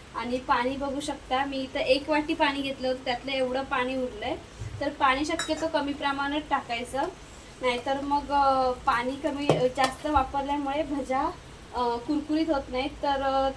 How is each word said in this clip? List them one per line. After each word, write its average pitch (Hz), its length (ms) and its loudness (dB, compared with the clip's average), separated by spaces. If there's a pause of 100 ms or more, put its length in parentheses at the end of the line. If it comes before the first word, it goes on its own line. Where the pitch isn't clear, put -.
(160)
आणि 247 220 -2
पाणी 254 400 2
बघू 277 220 -4
शकता, 269 460 -2
मी 277 120 -4
इथं 262 220 -4
एक 285 300 2
वाटी 302 240 2
पाणी 285 280 2
घेतलं 262 260 -4
होतं, 254 180 -2
त्यातलं 247 260 -2
एवढं 262 320 0
पाणी 262 340 0
उरलंय. 247 380 -4 (460)
तर 294 80 0
पाणी 285 360 4
शक्यतो 320 420 0
कमी 285 260 0
प्रमाणात 285 560 0
टाकायचं, 254 520 -2 (600)
नाहीतर 254 400 0
मग, 285 300 0
अ, 269 400 6
पाणी 254 440 0
कमी, 285 320 -2
अ, 254 200 6 (100)
जास्त 262 280 2
वापरल्यामुळे 285 800 0
भज्या, 262 380 -2 (520)
अ, 240 240 0
कुरकुरीत 302 520 0
होत 277 180 2
नाहीत, 254 220 -2 (140)
तर, 277 180 0
अ, 269 360 2